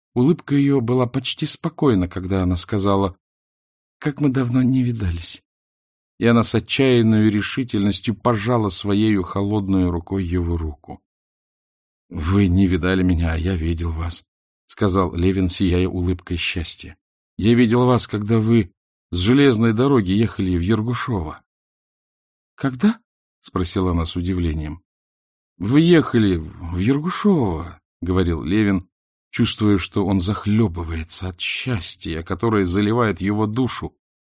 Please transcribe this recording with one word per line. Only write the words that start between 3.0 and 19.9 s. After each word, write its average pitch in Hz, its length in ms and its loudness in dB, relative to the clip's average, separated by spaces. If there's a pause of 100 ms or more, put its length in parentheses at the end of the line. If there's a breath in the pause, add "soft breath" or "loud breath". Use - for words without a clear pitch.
«Как 143 220 -6
мы 143 100 2
давно 127 320 0
не 127 200 2
видались». 104 600 -4 (760)
И - 80 0
она 117 160 6
с - 120 -2
отчаянной 110 760 4
решительностью 104 840 -2
пожала 110 560 0
своею 101 540 0
холодной 98 640 0
рукой 90 340 -4
его 85 320 -2
руку. - 460 -10 (1040)
«Вы 87 400 2
не 95 180 4
видали 92 360 0
меня, 85 320 2
а - 20 -4
я 90 200 -2
видел 82 340 -4
вас», 82 340 -8 (420)
сказал 95 480 -2
Левин, 92 360 0
сияя 90 380 0
улыбкой 90 500 -4
счастья. - 580 -8 (400)
«Я 113 180 2
видел 123 320 4
вас, 123 200 2
когда 107 320 -2
вы 110 340 2 (380)
с 87 80 -2
железной 117 560 4
дороги 117 380 2